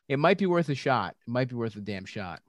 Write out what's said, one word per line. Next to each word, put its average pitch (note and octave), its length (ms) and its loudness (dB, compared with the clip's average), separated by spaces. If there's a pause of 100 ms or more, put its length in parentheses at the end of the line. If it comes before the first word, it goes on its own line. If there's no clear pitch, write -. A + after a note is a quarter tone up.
it C3+ 100 0
might F3+ 200 6
be G3+ 80 2
worth E3+ 240 2
a C#3+ 40 -2
shot. A#2+ 400 0 (120)
It A#2 40 -6
might B2 180 0
be B2 60 -10
worth A2+ 220 -4
a G#2+ 40 -10
damn G2 260 -8
shot. F2+ 420 -10